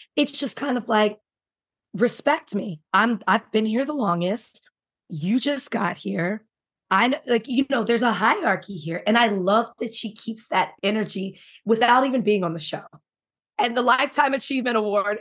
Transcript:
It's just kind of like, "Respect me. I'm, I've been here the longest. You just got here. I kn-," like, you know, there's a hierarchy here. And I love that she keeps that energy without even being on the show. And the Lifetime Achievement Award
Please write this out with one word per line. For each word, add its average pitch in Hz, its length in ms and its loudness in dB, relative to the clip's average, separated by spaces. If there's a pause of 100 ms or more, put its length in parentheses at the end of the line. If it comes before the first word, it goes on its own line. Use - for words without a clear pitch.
(160)
It's - 240 0
just - 160 -4
kind 277 200 -2
of 240 140 -4
like, 214 300 2 (720)
"Respect 247 640 0
me. 196 260 -6 (120)
I'm, 214 340 2
I've 208 240 0
been 220 160 0
here 233 180 0
the 302 80 -4
longest. 190 720 -2 (400)
You 180 320 -2
just 277 300 -2
got 214 280 -2
here. 196 480 -4 (460)
I 208 180 4
kn-," 269 160 -2
like, 233 220 0
you 262 240 0
know, 233 120 2
there's 233 200 2
a 240 100 4
hierarchy 214 640 0
here. 156 320 -8
And 220 100 4
I 240 100 4
love 202 400 0 (120)
that 233 160 -6
she - 180 -8
keeps - 360 -12
that 190 240 -2 (100)
energy 202 560 -4 (260)
without 233 400 4
even 262 160 0
being 202 220 2
on 170 100 -2
the 165 60 -8
show. 151 240 -8 (760)
And 233 180 0
the 247 60 2
Lifetime 269 540 2
Achievement 247 420 -2
Award 208 440 0